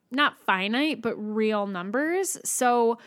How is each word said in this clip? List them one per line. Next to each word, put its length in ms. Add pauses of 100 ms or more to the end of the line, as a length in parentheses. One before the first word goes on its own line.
(100)
not 280
finite, 640
but 140
real 500
numbers. 800
So, 640